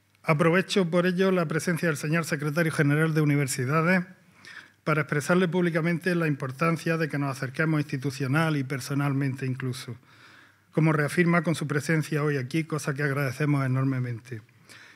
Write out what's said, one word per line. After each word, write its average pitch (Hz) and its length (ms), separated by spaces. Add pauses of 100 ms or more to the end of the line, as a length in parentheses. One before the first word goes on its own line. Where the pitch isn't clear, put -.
(240)
Aprovecho 170 680
por 175 160
ello 185 240
la 180 160
presencia 160 440
del 147 80
señor 160 280
secretario 156 460
general 156 420
de 156 80
Universidades 147 840 (840)
para 156 160
expresarle 175 460
públicamente 170 680
la 165 140
importancia 151 680
de 160 140
que 143 80
nos 139 180
acerquemos 156 460
institucional 143 720
y 139 80
personalmente 135 840
incluso, 127 480 (760)
como 160 220
reafirma 170 480
con 160 140
su 156 120
presencia 151 560
hoy 147 140
aquí, 139 280
cosa 151 280
que 135 80
agradecemos 143 640
enormemente, 127 800 (520)